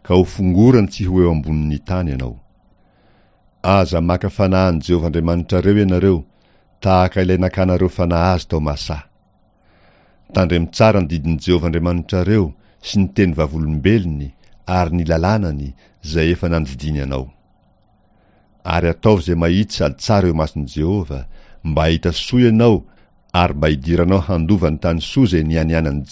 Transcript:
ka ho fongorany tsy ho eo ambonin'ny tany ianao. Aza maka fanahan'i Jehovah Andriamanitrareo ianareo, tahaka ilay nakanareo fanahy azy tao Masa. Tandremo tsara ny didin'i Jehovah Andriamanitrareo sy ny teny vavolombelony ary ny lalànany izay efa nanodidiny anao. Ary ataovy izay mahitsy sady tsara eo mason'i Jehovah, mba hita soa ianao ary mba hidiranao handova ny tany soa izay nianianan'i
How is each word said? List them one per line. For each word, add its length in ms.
ka 120
ho 100
fongorany 640
tsy 220
ho 120
eo 120
ambonin'ny 480
tany 320
ianao. 220
Aza 380
maka 300
fanahan'i 560
Jehovah 240
Andriamanitrareo 680
ianareo, 400
tahaka 440
ilay 160
nakanareo 500
fanahy 460
azy 120
tao 140
Masa. 380
Tandremo 400
tsara 280
ny 100
didin'i 340
Jehovah 240
Andriamanitrareo 800
sy 200
ny 120
teny 240
vavolombelony 920
ary 300
ny 140
lalànany 560
izay 280
efa 160
nanodidiny 560
anao. 220
Ary 240
ataovy 340
izay 200
mahitsy 340
sady 240
tsara 300
eo 100
mason'i 320
Jehovah, 560
mba 220
hita 220
soa 340
ianao 320
ary 120
mba 200
hidiranao 540
handova 440
ny 80
tany 240
soa 240
izay 160
nianianan'i 680